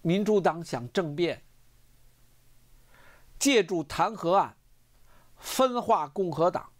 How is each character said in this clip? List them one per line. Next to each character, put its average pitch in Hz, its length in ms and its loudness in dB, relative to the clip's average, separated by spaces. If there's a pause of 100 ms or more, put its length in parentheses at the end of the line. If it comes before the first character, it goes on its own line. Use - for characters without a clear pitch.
民 185 240 0
主 208 160 2
党 165 240 -2
想 120 260 -10
政 160 240 -4
变， 156 280 -4 (2000)
借 254 240 4
助 165 220 -2
弹 190 300 -2
劾 175 180 -2
案 175 240 2 (800)
分 247 460 -2
化 170 260 2
共 180 240 -4
和 165 180 2
党 - 300 -8